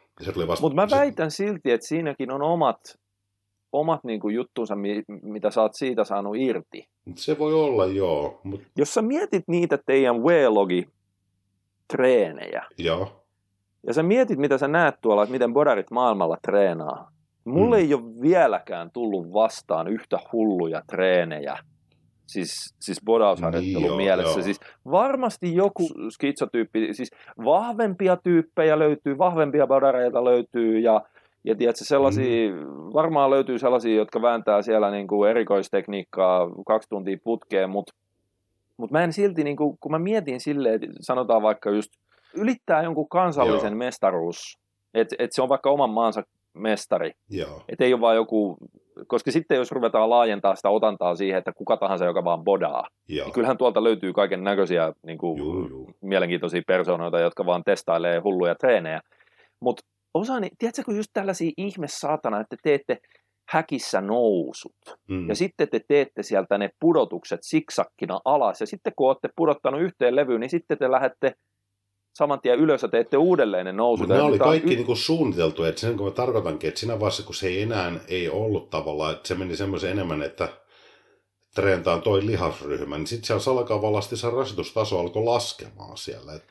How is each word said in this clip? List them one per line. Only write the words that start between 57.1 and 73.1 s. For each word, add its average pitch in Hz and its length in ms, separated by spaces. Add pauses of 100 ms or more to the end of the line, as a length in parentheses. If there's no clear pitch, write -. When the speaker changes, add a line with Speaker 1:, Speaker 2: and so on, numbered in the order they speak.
Speaker 2:
jotka 85 260
vaan 87 180
testailee 87 560
hulluja 90 360
treenejä. 85 460 (580)
Mut 123 220 (320)
osa 233 260
ni-, - 180
tiedätkö, 233 280
kun 208 120
just 214 160
tällaisia 185 440
ihme 185 320
saatana, 131 500
että 107 240
teette 143 340 (520)
häkissä 139 520
nousut, 101 720 (320)
Speaker 1:
Mm. 92 220
Speaker 2:
ja 104 60
sitten 165 340
te 113 180
teette 139 360
sieltä 98 340
ne 101 120 (100)
pudotukset 139 640
siksakkina - 800
alas, 127 360
ja 104 60
sitten 196 280
kun 131 120
ootte - 280
pudottanut 147 460
yhteen 131 340
levyyn, 127 260
niin 127 80
sitten 165 280
te 127 140
lähdette 131 420 (800)
saman 147 260
tien 123 180
ylös 151 220
ja 120 80
teette 117 280